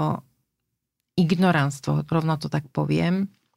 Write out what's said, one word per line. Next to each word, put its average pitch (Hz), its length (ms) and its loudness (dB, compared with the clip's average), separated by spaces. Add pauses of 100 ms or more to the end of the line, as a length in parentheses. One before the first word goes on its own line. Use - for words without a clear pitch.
(1200)
ignoranstvo, 156 880 2
rovno 160 320 0
to 151 80 -8
tak 151 240 -6
poviem, 165 560 0 (300)